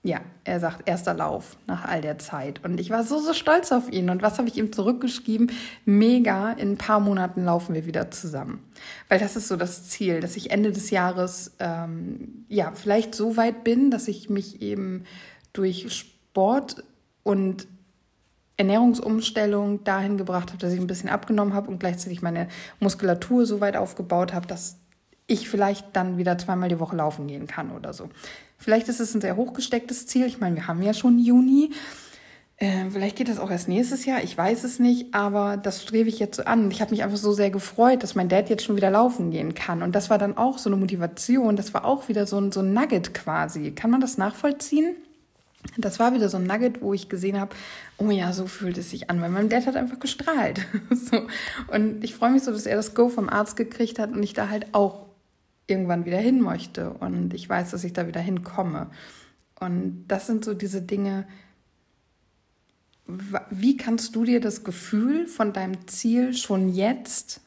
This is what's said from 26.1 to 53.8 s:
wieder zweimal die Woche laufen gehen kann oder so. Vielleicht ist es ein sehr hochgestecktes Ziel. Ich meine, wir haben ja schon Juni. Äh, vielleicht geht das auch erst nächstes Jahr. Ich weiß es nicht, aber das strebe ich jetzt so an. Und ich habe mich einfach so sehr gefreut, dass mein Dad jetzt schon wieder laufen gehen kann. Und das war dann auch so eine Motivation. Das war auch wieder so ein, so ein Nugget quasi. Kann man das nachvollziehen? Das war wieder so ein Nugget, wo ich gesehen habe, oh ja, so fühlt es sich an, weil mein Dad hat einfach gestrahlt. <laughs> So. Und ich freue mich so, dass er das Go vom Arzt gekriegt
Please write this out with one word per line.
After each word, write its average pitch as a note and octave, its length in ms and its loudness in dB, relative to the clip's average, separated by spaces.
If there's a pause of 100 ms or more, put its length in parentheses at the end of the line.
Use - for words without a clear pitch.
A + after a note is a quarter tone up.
wieder F3+ 200 2
zweimal F3+ 300 -2
die E3+ 120 0
Woche E3 160 -4
laufen D3+ 320 -2
gehen C#3+ 180 -10
kann D3+ 240 -10
oder - 220 -12
so. - 160 -14 (540)
Vielleicht A3 260 2
ist A#3+ 120 -4
es A3+ 140 -4
ein G#3+ 60 2
sehr F#3 160 -2
hochgestecktes A#3+ 680 -4
Ziel. B3+ 200 2
Ich B3 120 -4
meine, F3+ 160 0
wir E3 140 -6
haben E3+ 140 -2
ja G#3 120 2
schon A#3+ 240 6
Juni. B3+ 540 6 (840)
Äh, F#3+ 320 0
vielleicht G3+ 260 -2
geht B3 120 -2
das G#3 120 -2
auch G3 100 -4
erst F3 160 -2
nächstes B3 380 0
Jahr. C4 180 0
Ich - 160 -6
weiß G3+ 240 2
es B3 160 -4
nicht, A#3+ 360 4
aber G3+ 420 2
das G3 260 -4
strebe A3 260 4
ich A3 120 -4
jetzt G#3 160 -2
so - 80 -6
an. A#3 200 4
Und G3 80 4
ich - 80 -6
habe G#3+ 120 0
mich G#3 100 0
einfach G3+ 140 -2
so G#3 160 2
sehr G3+ 180 4
gefreut, A#3 540 4
dass F#3+ 100 -8
mein F#3 140 2
Dad F#3 220 4
jetzt G#3+ 120 2
schon G#3 140 0
wieder F#3+ 140 4
laufen G#3 420 4
gehen D#3+ 220 -2
kann. E3+ 280 -4
Und F3 140 0
das G3 140 0
war G#3+ 80 6
dann G3+ 180 0
auch C4 220 0
so A3 120 -2
eine G3 60 2
Motivation. G3 800 2
Das G3+ 180 -6
war A3+ 100 0
auch C#4 240 0
wieder G#3 180 0
so G3+ 120 -2
ein, G3 140 0
so F#3+ 80 -2
ein F#3+ 120 2
Nugget A3 420 0
quasi. D#3 580 -4
Kann A3+ 180 -2
man B3+ 100 6
das C4 160 0
nachvollziehen? C#4+ 800 0 (840)
Das G#3+ 220 -4
war A#3+ 160 4
wieder A3 140 2
so F#3+ 80 -2
ein F3+ 100 0
Nugget, A#3 360 0
wo G3+ 120 -2
ich F#3+ 140 -6
gesehen G3 320 -2
habe, G3 140 -6 (440)
oh G#3 120 2
ja, F3+ 220 0
so F#3 140 -4
fühlt F#3 320 -6
es F3+ 120 -6
sich - 200 -10
an, F3 100 0
weil E3+ 100 -2
mein G3+ 180 2
Dad A#3+ 180 2
hat C4 100 -2
einfach B3+ 220 -4
gestrahlt. B3+ 760 -2
<laughs> - 180 -6
So. A#3 360 0 (420)
Und G#3+ 360 0
ich A#3+ 100 -8
freue A#3+ 160 2
mich C4 140 6
so, B3 80 -2
dass G#3 140 -4
er G#3 100 0
das A3 180 -2
Go A#3+ 140 6
vom A#3 200 -2
Arzt G#3 280 0
gekriegt A#3 420 -2